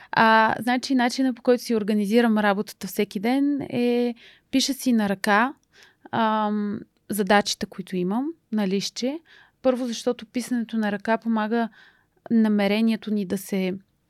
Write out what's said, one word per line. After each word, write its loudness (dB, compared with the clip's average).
А, 4
значи, 0
начина, 2
по -16
който 4
си -2
организирам 2
работата 0
всеки -4
ден, 0
е, 0
пиша 0
си -2
на 2
ръка, 0
ам, -2
задачите, 0
които -10
имам -2
на 0
листче. -4
Първо, 0
защото -6
писането -6
на 0
ръка -2
помага -2
намерението 2
ни -2
да -2
се -4